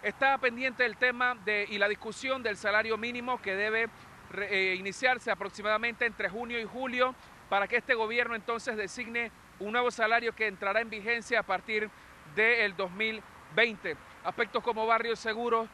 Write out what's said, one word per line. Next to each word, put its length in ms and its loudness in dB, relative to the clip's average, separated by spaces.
Está 360 2
pendiente 460 0
el 120 0
tema 480 2
de, 240 0
y 100 -4
la 100 4
discusión 540 -4
del 140 -2
salario 400 0
mínimo 440 -4
que 140 -2
debe 340 0
re-, 420 0
eh, 20 2
iniciarse 560 0
aproximadamente 760 -2
entre 220 -2
junio 300 -4
y 60 -4
julio 500 0
para 200 2
que 80 0
este 180 2
gobierno 400 0
entonces 420 -4
designe 540 -4
un 120 -4
nuevo 180 4
salario 440 2
que 140 0
entrará 320 0
en 100 -4
vigencia 500 0
a 40 -2
partir 440 -2
del 420 4
dos 140 -2
mil 320 -4
veinte. 420 2
Aspectos 380 -2
como 240 0
barrios 320 2
seguros 540 0